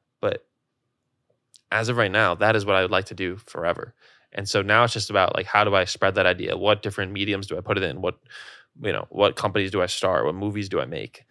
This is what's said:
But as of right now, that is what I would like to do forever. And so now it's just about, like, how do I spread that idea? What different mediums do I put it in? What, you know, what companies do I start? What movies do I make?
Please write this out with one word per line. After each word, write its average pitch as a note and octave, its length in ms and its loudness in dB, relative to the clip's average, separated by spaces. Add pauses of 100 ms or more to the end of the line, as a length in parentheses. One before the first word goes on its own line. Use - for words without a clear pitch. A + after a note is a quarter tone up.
(200)
But - 280 -4 (1200)
as A2 180 0
of A#2+ 80 -2
right G#2 140 2
now, G2+ 240 4
that G#2 200 4
is G2+ 100 0
what G2+ 100 2
I F#2+ 60 4
would F#2 100 0
like F#2+ 140 0
to - 100 -14
do F#2 220 -4
forever. - 560 -6 (400)
And G2+ 160 -8
so G2+ 120 0
now G#2+ 220 6
it's A2+ 100 2
just G#2 160 -6
about, F#2+ 260 2
like, - 100 -4
how G#2 180 2
do G2+ 120 2
I F#2 100 4
spread F#2+ 300 0
that F#2+ 100 4
idea? F2+ 320 0
What G#2 240 2
different G2 300 -6
mediums G2+ 360 -4
do D#2+ 100 -8
I F2+ 40 -8
put G2+ 160 -2
it F#2+ 60 0
in? E2 180 -4
What, F2+ 160 -4 (640)
you G#2 120 -2
know, G1+ 160 -6
what G2+ 260 2
companies G2 360 -2
do F#2+ 100 0
I F2+ 60 0
start? F2+ 380 0
What D#2+ 100 0
movies G2+ 340 -6
do F#2 100 -2
I C2 60 -2
make? B1 460 -12